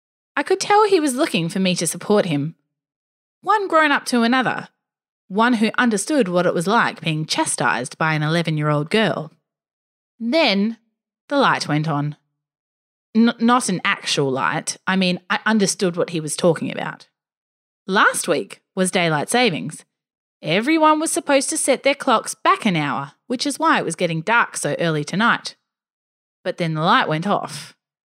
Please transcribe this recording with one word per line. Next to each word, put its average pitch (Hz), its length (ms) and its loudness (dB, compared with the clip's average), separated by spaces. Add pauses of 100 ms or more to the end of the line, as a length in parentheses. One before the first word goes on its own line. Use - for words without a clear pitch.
(360)
I 285 80 -2
could 381 160 0
tell 415 260 4
he 392 140 4
was 285 160 -2
looking 180 340 -2
for 180 80 -6
me 185 160 2
to 170 140 -2
support 208 400 0
him. 151 260 -2 (880)
One 392 260 0
grown-up 311 380 2
to 240 160 0
another, 233 480 0 (580)
one 226 280 2
who 214 200 0
understood 233 520 2
what 175 180 0
it - 80 2
was 170 140 -2
like 196 340 0
being 156 240 -4
chastised 131 720 -2
by 160 160 0
an 151 80 -2
eleven-year-old 151 720 -2
girl. 170 400 0 (880)
Then 226 580 0 (520)
the 285 80 0
light 170 300 2
went 151 200 -2
on. 147 280 -4 (1000)
N-, 233 240 4
not 247 300 2
an 180 140 -2
actual 160 460 -2
light. 127 560 -2
I 185 100 0
mean, 180 240 0 (120)
I 214 160 -2
understood 196 500 0
what 156 140 -2
he 175 80 -4
was 151 180 -8
talking 160 340 0
about. - 360 -10 (800)
Last 247 400 2
week 143 340 -2 (140)
was 185 160 0
daylight 165 400 0
savings. 180 520 0 (600)
Everyone 311 560 2
was 320 120 -2
supposed 277 380 0
to 311 80 -4
set 262 240 0
their 277 140 0
clocks - 400 -2
back 370 280 0
an 190 120 2
hour, 143 380 -4 (120)
which 247 220 -4
is 277 100 -6
why 302 220 2
it 147 40 -2
was 165 120 -6
getting 165 260 -2
dark 214 340 2
so 147 220 -4
early 156 260 -2
tonight. 208 520 -2 (880)
But 180 140 -6
then 160 180 -4
the 156 80 -2
light 226 260 2
went 160 160 -2
off. - 500 -4 (420)